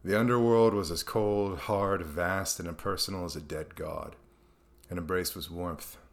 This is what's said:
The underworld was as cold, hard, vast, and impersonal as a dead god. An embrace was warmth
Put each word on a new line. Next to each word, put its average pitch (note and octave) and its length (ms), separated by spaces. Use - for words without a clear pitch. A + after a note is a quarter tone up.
The G2 160
underworld A#2 560
was F#2+ 180
as E2 120
cold, G2+ 560
hard, G2 440
vast, F2 540
and F2 120
impersonal F#2 560
as E2 100
a D2+ 60
dead D2+ 340
god. D#2 400
An F2 80
embrace F2+ 380
was F2 140
warmth E2+ 480